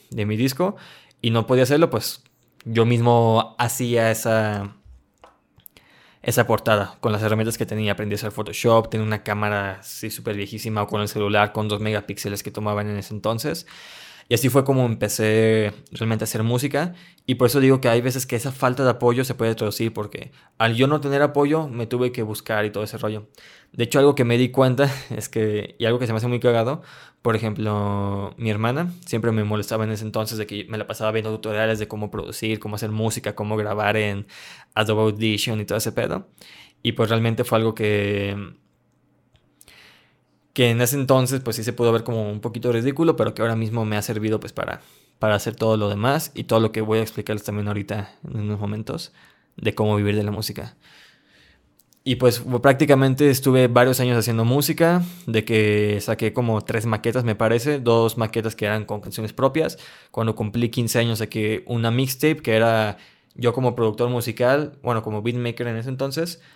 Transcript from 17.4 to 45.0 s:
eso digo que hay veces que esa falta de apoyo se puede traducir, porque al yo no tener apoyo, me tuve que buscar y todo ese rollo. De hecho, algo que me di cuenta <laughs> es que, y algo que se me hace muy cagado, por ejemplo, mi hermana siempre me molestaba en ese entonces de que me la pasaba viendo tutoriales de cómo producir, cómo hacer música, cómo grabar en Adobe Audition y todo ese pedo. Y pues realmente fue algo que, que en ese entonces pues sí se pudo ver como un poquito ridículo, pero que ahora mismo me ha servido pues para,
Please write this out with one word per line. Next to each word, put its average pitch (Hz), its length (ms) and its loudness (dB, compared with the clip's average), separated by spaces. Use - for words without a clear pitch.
eso 143 120 2
digo 135 220 6
que 135 80 2
hay 117 120 4
veces 127 260 -4
que - 80 -4
esa 123 160 -4
falta 131 320 0
de 127 80 6
apoyo 120 320 2
se 127 100 -4
puede 113 220 0
traducir, 110 360 -2
porque - 400 -10
al 113 160 2
yo 123 100 4
no 147 160 2
tener 139 220 2
apoyo, 147 440 2
me 117 200 -6
tuve 123 240 -2
que 127 100 -6
buscar 107 420 -4
y 107 60 -2
todo 104 140 -6
ese 110 160 -10
rollo. 107 280 -6
De 117 140 -4
hecho, 123 120 0
algo 143 160 6
que 139 120 2
me 120 120 2
di 127 120 2
cuenta 131 380 4
<laughs> - 80 -18
es 113 200 -8
que, 107 500 -2
y 113 60 -2
algo 117 120 2
que 123 80 -4
se 113 80 -2
me 110 40 -2
hace 113 100 -2
muy 120 120 -2
cagado, 123 440 2
por 113 140 2
ejemplo, 101 1000 -4
mi 113 120 -4
hermana 123 440 -2
siempre 113 260 -2
me 110 120 0
molestaba 107 400 -2
en 110 80 -2
ese 110 140 -6
entonces 110 320 -4
de 107 100 -6
que 104 220 -10
me 110 80 -8
la 107 100 -8
pasaba 107 240 -4
viendo 110 200 -2
tutoriales 110 480 -2
de 107 80 -6
cómo 107 240 -8
producir, 110 480 -6
cómo 107 160 -8
hacer 107 160 -6
música, 110 440 -2
cómo 107 220 -4
grabar 104 400 0
en 101 280 -2
Adobe 107 280 2
Audition 107 580 0
y 104 60 -6
todo 98 120 -2
ese 113 140 -2
pedo. - 380 -4
Y 113 120 -2
pues 117 160 0
realmente 113 340 0
fue 117 140 2
algo 110 180 2
que, 101 800 -2
que 123 160 4
en 117 120 2
ese 123 140 2
entonces 131 460 2
pues 117 160 -4
sí 113 60 -6
se 113 100 -4
pudo 117 180 2
ver 113 120 2
como 110 280 -4
un 107 80 -6
poquito 113 320 -2
ridículo, 139 460 2
pero 110 160 0
que - 80 -8
ahora 113 160 0
mismo 113 260 -2
me 107 140 -2
ha 104 40 0
servido 107 380 -2
pues - 140 -14
para, - 280 -8